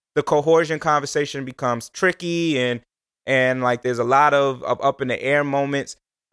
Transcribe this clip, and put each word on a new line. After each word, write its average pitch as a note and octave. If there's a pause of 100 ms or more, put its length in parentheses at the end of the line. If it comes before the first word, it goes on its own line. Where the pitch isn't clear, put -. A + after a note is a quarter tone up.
(140)
the C#3+
coercion D#3+
conversation C#3+
becomes B2
tricky, E3+
and, B2 (460)
and, B2+
like, B2
there's B2
a A#2+
lot C#3+
of, C3+
of A#2
up -
in C3
the A#2
air D3
moments. C#3 (360)